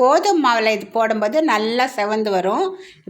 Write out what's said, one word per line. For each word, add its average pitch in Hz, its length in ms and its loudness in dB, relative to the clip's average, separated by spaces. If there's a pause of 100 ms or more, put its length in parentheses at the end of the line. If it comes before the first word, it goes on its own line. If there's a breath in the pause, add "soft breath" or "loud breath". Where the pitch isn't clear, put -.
கோதுமை 330 440 4
மாவுல 226 320 2
இது 208 100 -8 (100)
போடும்போது 220 420 0 (140)
நல்லா 226 340 0 (100)
செவந்து 214 400 -2
வரும். 202 300 0 (440 loud breath)